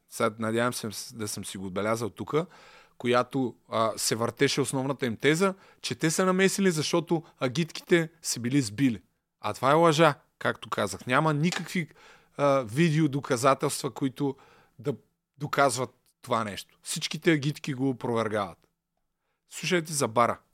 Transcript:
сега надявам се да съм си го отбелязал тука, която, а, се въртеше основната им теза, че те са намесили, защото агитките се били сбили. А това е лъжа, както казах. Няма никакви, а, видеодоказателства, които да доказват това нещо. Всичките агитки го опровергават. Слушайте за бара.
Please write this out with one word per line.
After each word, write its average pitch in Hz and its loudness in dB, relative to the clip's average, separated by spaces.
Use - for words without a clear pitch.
сега 117 0
надявам 113 0
се - -8
да 107 -6
съм 101 -8
си - -12
го 95 -8
отбелязал 104 -2
тука, 143 -4
която, 123 0
а, 110 0
се - -2
въртеше 117 0
основната 135 -4
им 113 -4
теза, 170 2
че - -6
те - 0
са 190 2
намесили, 185 2
защото 160 0
агитките 160 0
се - -6
били 123 0
сбили. 107 0
А 107 -4
това 131 2
е 147 6
лъжа, 160 6
както 117 -4
казах. 95 -4
Няма 151 2
никакви, 165 -2
а, 139 2
видеодоказателства, 139 0
които 135 -4
да 131 -6
доказват 131 2
това 117 -2
нещо. - -12
Всичките - -2
агитки 147 -2
го 131 0
опровергават. 107 -2
Слушайте 165 -4
за 135 0
бара. 110 2